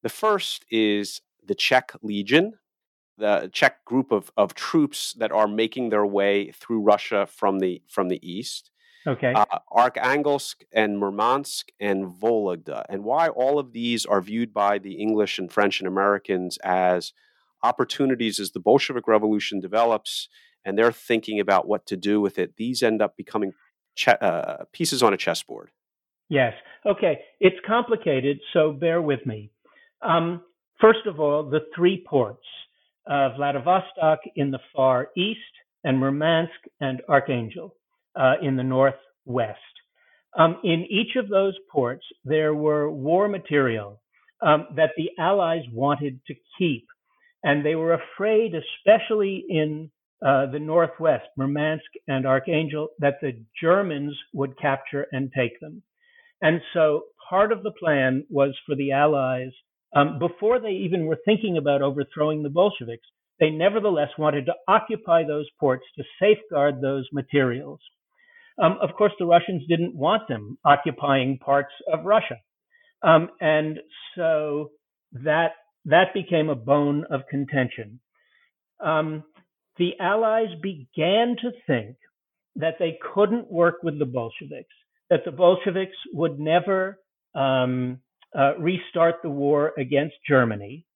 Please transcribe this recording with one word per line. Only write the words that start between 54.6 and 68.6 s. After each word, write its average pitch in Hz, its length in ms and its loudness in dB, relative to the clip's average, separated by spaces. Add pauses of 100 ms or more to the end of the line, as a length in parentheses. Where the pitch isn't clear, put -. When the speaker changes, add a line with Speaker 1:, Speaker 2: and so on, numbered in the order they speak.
Speaker 2:
and 135 240 -6
take 123 240 -2
them. 160 220 -20 (600)
And 165 200 2 (120)
so 156 300 2 (260)
part 202 220 2
of 196 120 -4
the 208 80 -6
plan 139 580 0
was 139 260 0 (100)
for 147 100 -4
the 139 160 -4
Allies, 135 600 0 (440)
um, 147 240 2
before 202 400 0
they 220 120 -6
even 185 340 -2
were 156 200 -2
thinking 214 320 2
about 139 240 0
overthrowing 151 600 -2
the 147 60 -4
Bolsheviks, 143 580 -2 (320)
they 156 100 4
nevertheless 175 680 0
wanted 147 280 0
to - 80 -2 (140)
occupy 196 560 2
those 147 240 -6 (120)
ports 131 260 0 (120)
to 139 60 -12 (180)
safeguard 147 600 2
those 135 300 -2
materials. 143 680 -2 (800)